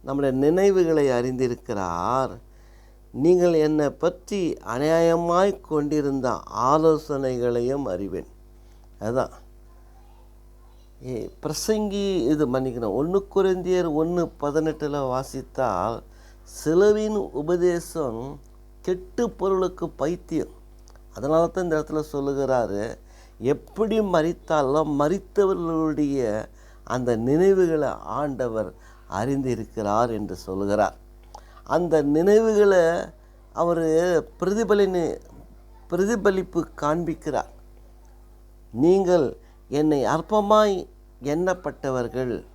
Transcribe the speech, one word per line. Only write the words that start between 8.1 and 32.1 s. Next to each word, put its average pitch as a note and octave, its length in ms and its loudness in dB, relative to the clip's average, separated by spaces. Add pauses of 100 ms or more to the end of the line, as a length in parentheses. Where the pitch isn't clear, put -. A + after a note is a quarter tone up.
அதுதான். A2+ 320 -4 (1700)
ஏ, B2+ 380 -10
பிரசங்கி, G3 760 -2
இது D3 340 2
மன்னிக்கணும், B2 440 -2
ஒன்னு F3+ 400 0
கொரிந்தியர் F3+ 600 0
ஒன்னு E3 460 0
பதினெட்டுல D3 680 -2
வாசித்தால், A#2+ 960 -4 (400)
"சிலுவையின் G#3 760 2
உபதேசம் D#3+ 1200 -4 (400)
கெட்டு F#3 500 -4
பொருளுக்கு F#3 580 -2
பைத்தியம்." D#3+ 640 -4 (640)
அதனால D#3 320 0
தான் F3+ 180 -4
இந்த D#3 160 0
இடத்துல D3+ 220 -4 (100)
சொல்லுகிறாரு, B2+ 880 -2 (400)
எப்படி G3 640 -2
மரித்தாலும் D#3 1000 0
மரித்தவர்களுடைய D#3 1500 -2 (360)
அந்த A#2+ 320 -2
நினைவுகளை D#3+ 720 2
ஆண்டவர் A2 840 -6 (360)
அறிந்திருக்கிறார் A2+ 1000 -2
என்று G2+ 260 -6
சொல்லுகிறார். G2+ 600 -2 (680)
அந்த D#3+ 380 0
நினைவுகளை F#3+ 1000 4 (480)